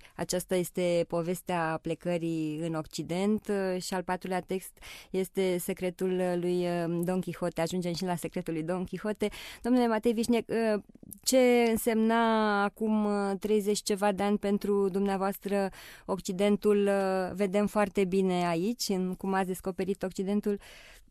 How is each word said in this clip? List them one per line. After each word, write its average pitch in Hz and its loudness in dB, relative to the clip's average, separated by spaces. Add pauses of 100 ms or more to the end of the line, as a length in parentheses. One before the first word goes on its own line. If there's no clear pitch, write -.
(140)
aceasta 180 -4
este 175 0
povestea 170 -2
plecării 165 -2
în 165 -2
Occident. 175 -2 (280)
Și 185 -8
al 185 -2
patrulea 185 -2
text - -8 (320)
este 185 0
secretul 180 -2
lui, 180 0
uh, 170 0
Don 185 0
Quixote. 175 -4
Ajungem 175 -2
și 170 -4
la 180 -2
secretul 170 -6
lui 156 -2
Don 180 -2
Quixote. 214 -4 (340)
Domnule 247 4
Matei 226 2
Vișnec, 226 0
uh, 220 0 (400)
ce 247 6
însemna 220 2
acum, 214 0
uh, 202 0
treizeci 208 0
ceva 208 0
de 190 -2
ani 202 2
pentru 202 2
dumneavoastră 196 -2 (360)
Occidentul? 202 2
Uh, 190 0
vedem 202 2
foarte 202 0
bine 180 2
aici, 175 -2
în 185 0
cum 190 -4
ați 190 2
descoperit 190 -4
Occidentul. 202 -2 (500)